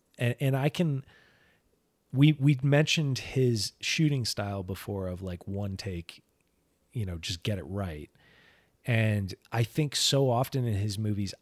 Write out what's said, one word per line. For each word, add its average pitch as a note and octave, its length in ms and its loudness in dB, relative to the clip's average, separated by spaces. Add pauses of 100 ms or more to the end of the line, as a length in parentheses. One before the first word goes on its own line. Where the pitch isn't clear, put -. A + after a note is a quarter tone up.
(160)
and, A#2+ 240 0
and C3+ 160 2
I C3+ 120 2
can, D3 360 0 (1080)
we, C#3+ 220 8
we'd C#3 280 2
mentioned C#3+ 560 2
his B2 600 0
shooting C#3+ 440 0
style G2+ 380 -4
before F#2+ 460 -6
of, F2+ 140 -6
like, F2+ 260 -8
one G2 280 -6
take, F2 460 -10 (680)
you A2+ 120 -4
know, F2 140 -6
just E2+ 240 -8
get G#2 160 -2
it E2 80 -8
right. E2+ 440 -6 (720)
And G#2+ 520 0 (160)
I A#2+ 100 0
think D3 320 -2
so C#3 340 2
often B2+ 360 0
in A2+ 100 0
his G2+ 240 -2
movies, G#2 440 -2